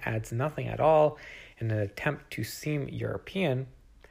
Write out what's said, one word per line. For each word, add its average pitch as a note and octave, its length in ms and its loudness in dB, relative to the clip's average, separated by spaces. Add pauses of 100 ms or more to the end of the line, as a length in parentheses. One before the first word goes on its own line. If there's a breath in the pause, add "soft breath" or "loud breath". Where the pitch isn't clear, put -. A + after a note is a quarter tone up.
adds A2 260 -4
nothing B2+ 360 -2
at G#2+ 120 -4
all D3+ 380 6 (420 loud breath)
in A2+ 120 -2
an G#2+ 80 2
attempt A#2+ 520 -4
to G#2 120 -6
seem D3 460 -4
European, B2+ 800 -2 (440 loud breath)